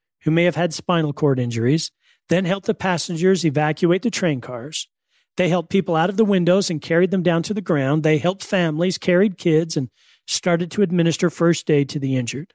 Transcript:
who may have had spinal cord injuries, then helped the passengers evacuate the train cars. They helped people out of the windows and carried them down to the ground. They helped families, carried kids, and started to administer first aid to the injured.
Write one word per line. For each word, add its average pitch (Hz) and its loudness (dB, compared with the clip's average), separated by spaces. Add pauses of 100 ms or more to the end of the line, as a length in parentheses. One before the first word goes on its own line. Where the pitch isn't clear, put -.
(220)
who 151 0
may 165 4
have 175 0
had 165 -2
spinal 160 0
cord 139 0
injuries, 120 0 (360)
then 185 2
helped 196 -2
the 220 0
passengers 175 0
evacuate 156 0
the 240 -2
train 151 -2
cars. 127 -10 (480)
They 180 0
helped 170 -2
people 185 0
out 170 2
of 196 -8
the 220 2
windows 190 2
and 156 -4
carried 170 2
them 190 0
down 165 0
to 208 -6
the 202 -6
ground. 147 0
They 156 2
helped 185 -2
families, 170 0
carried 185 2
kids, 165 0
and 131 -2 (360)
started 170 -2
to 208 0
administer 165 2
first 170 0
aid 143 2
to 151 -6
the 135 -2
injured. 123 -6